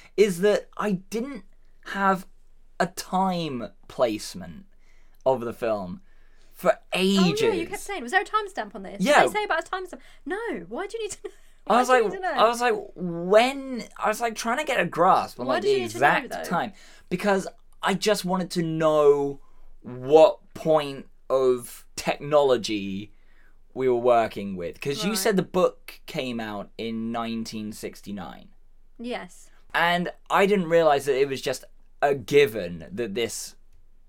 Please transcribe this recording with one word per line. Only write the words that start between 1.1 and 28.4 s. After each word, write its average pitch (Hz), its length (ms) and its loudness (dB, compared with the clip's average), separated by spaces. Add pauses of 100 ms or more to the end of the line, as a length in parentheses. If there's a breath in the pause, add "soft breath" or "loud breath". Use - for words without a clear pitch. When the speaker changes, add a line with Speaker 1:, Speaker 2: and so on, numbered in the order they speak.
Speaker 1:
didn't 233 340 -8 (420)
have 190 400 0 (540)
a 185 60 4
time 170 840 -4 (200)
placement 104 760 -4 (640)
of 131 140 2
the 117 120 -6
film 101 480 -6 (520)
for - 200 0 (220)
Speaker 2:
Oh, 175 60 -2
yeah, 190 260 4
you 170 60 2 (200)
Speaker 1:
ages. 339 160 -4
Speaker 2:
kept 392 140 -8
saying, 403 200 -8
"Was 240 100 -8
there 381 100 2
a - 20 -8
timestamp 381 500 -6
on 208 80 -12
this?" 196 200 -14
Speaker 1:
Yeah. 254 220 6
Speaker 2:
Did 127 60 2
they 415 100 -4
say 415 40 -2
about 359 220 -4
a - 40 -20
timestamp? 370 300 -10 (240 soft breath)
No, 349 140 -6 (320)
why 320 160 -8
do 403 100 -12
you 453 80 -8
need 403 80 -10
to - 120 -16
know? 381 60 -12 (360 loud breath)
Speaker 1:
I 196 80 0
Speaker 2:
Why 233 60 6
Speaker 1:
was 247 80 0
Speaker 2:
do 254 60 6
you 247 100 6
Speaker 1:
like, 202 80 -2
Speaker 2:
need - 40 -8
to 381 60 -10
know? 359 100 -2
Speaker 1:
I 220 160 4
was 240 140 -2
like, 240 120 2 (200)
"When?" 220 920 0 (140)
I - 100 -2
was, 214 120 -4
like, 233 160 -4
trying 233 220 -4
to 311 60 -4
get 254 160 -2
a 180 60 0
grasp 156 540 2
on, 123 60 -6
Speaker 2:
Why 127 80 0
Speaker 1:
like, - 80 -2
Speaker 2:
did 135 60 0
Speaker 1:
the 139 60 2
Speaker 2:
you 131 80 2
need 113 80 -6
to 110 80 -10
know, 254 80 4
Speaker 1:
exact - 240 2
Speaker 2:
though? - 140 -10
Speaker 1:
time, 170 280 -4 (380 soft breath)
because 196 360 0 (360)
I 185 120 0
just 202 300 0
wanted 180 280 -2
to 180 100 -2
know 151 800 4 (420)
what 135 560 6 (160)
point 147 520 0 (220)
of 127 560 0 (120)
technology 117 1160 0 (640)
we 127 140 0
were 123 80 4
working 113 600 2
with, 85 240 -10
'cause 139 240 -6
you 190 60 0
Speaker 2:
Right. 220 80 -2
Speaker 1:
said 220 180 0
the 180 60 2
book - 640 -2
came 127 340 -8
out 104 380 -10
in 113 340 -8
nineteen 113 600 -8
sixty-nine. 98 760 -14 (500)